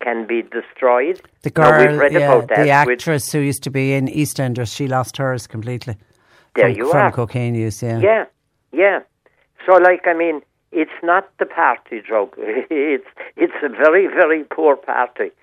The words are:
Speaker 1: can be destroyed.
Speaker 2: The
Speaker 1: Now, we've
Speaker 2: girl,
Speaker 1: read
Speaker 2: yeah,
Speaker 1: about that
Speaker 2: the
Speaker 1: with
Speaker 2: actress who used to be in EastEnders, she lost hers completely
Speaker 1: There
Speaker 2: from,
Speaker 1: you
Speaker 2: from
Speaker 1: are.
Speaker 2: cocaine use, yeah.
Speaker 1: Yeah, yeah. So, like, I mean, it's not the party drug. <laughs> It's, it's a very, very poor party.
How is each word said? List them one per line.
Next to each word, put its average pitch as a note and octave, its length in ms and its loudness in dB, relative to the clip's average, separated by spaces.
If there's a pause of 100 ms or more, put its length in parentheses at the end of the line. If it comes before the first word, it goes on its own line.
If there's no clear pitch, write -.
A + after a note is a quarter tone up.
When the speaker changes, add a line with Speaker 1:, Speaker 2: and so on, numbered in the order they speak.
Speaker 1:
can A2+ 260 -6
be A2+ 160 -2
destroyed. B2 760 -2 (220)
Speaker 2:
The - 140 -6
Speaker 1:
Now, D#3 220 6
we've D3+ 100 6
Speaker 2:
girl, D3 100 0
Speaker 1:
read C#3+ 140 2
Speaker 2:
yeah, D3+ 60 2 (140)
Speaker 1:
about A#2+ 160 4
that A2+ 80 0
Speaker 2:
the G#2 60 4
Speaker 1:
with C#3+ 80 4 (280)
Speaker 2:
actress D3+ 340 -4
who D3+ 80 0
used C#3 240 -2
to C#3 60 -6
be C3+ 240 -2
in C3 140 0
EastEnders, B2+ 680 -4
she C#3+ 140 -6
lost B2+ 280 -4
hers C3 300 -4
completely A2+ 500 -10 (580)
Speaker 1:
There A2 140 4
Speaker 2:
from, G2 80 -2
Speaker 1:
you B2+ 140 -2
Speaker 2:
from G3 160 4
Speaker 1:
are. D#3+ 60 0
Speaker 2:
cocaine A#2+ 420 -4
use, A2+ 280 -4
yeah. A2+ 160 -4
Speaker 1:
Yeah, G#3 260 2 (480)
yeah. F3+ 280 0 (680)
So, F#3 80 6
like, F3+ 320 4
I F3 80 2
mean, E3 260 -2 (320)
it's - 180 -2 (120)
not F3 260 0 (100)
the G3 80 -2
party B2 540 -4
drug. G2+ 380 -4
<laughs> - 0 - (320)
It's, C#3+ 380 -4 (280)
it's E3+ 160 -2 (100)
a D3 60 -2
very, D#3 380 2
very D#3 380 0
poor D3 320 0
party. B2 560 -6 (100)